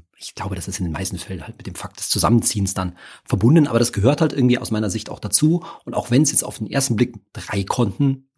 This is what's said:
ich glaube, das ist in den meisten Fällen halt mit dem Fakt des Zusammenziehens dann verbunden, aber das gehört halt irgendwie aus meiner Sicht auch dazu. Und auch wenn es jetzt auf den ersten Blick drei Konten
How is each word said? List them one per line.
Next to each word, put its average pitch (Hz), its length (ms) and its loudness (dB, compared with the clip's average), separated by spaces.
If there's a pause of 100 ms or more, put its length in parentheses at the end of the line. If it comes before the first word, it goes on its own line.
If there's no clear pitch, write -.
(220)
ich - 140 -16
glaube, 98 200 -8
das 90 120 -8
ist 95 120 -8
in 95 60 -4
den 82 60 -4
meisten 90 260 -6
Fällen 87 260 -10
halt - 140 -16
mit - 80 -18
dem 87 80 -10
Fakt - 240 -14
des - 120 -8
Zusammenziehens 98 680 2
dann 92 200 -4 (300)
verbunden, 135 420 4
aber 113 120 2
das 120 120 2
gehört 120 300 2
halt 160 120 2
irgendwie 123 260 4
aus - 100 -8
meiner 107 220 0
Sicht 104 180 -8
auch - 100 -12
dazu. 160 440 2 (200)
Und 120 120 -12
auch 90 160 -4
wenn 127 100 6
es 156 100 2
jetzt - 120 0
auf - 160 -10
den 113 80 -6
ersten 131 280 -2
Blick 120 200 2 (180)
drei 98 300 -4
Konten 131 640 0 (100)